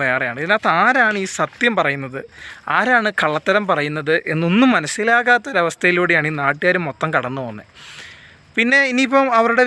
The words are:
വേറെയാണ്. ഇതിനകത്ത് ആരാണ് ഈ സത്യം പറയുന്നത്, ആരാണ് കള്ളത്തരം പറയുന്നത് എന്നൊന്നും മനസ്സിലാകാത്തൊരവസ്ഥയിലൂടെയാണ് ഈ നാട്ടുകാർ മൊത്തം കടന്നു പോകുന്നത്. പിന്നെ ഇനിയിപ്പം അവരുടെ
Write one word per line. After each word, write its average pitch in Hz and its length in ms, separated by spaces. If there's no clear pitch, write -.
വേറെയാണ്. 127 380
ഇതിനകത്ത് 208 260
ആരാണ് 220 420
ഈ 190 40
സത്യം 226 420
പറയുന്നത്, 139 400
ആരാണ് 226 320
കള്ളത്തരം 175 500
പറയുന്നത് 151 420
എന്നൊന്നും 175 420
മനസ്സിലാകാത്തൊരവസ്ഥയിലൂടെയാണ് 180 1600
ഈ - 80
നാട്ടുകാർ 151 380
മൊത്തം 156 260
കടന്നു 131 300
പോകുന്നത്. 107 260
പിന്നെ 247 240
ഇനിയിപ്പം 262 380
അവരുടെ 233 280